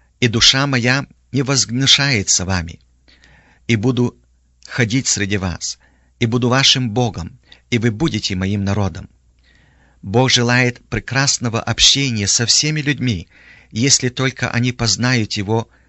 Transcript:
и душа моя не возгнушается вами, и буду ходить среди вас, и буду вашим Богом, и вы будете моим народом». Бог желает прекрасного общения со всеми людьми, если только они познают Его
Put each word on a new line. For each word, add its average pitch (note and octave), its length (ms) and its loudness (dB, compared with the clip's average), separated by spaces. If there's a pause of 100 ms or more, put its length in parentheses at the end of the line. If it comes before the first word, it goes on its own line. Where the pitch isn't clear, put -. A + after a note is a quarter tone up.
(200)
и B2 80 4
душа B2 380 2
моя C3 400 0 (260)
не C3 100 0
возгнушается B2+ 1000 0
вами, F2 340 -4 (880)
и A#2 100 2
буду A#2 420 0 (480)
ходить B2 400 0
среди G2+ 320 0
вас, F2+ 400 -6 (420)
и A#2+ 60 2
буду A#2+ 240 0
вашим B2+ 400 2
Богом, G2+ 480 -2 (320)
и B2 80 2
вы A2+ 120 2
будете G#2+ 460 -2
моим G2 280 0
народом». G2 440 -2 (920)
Бог A#2+ 260 2
желает B2 640 2
прекрасного A#2+ 720 -2
общения A#2 640 2
со - 180 0
всеми D3+ 380 0
людьми, B2 460 -2 (420)
если B2+ 400 0
только C3 400 -4
они B2 220 0
познают A#2 600 0
Его G#2+ 380 -4 (180)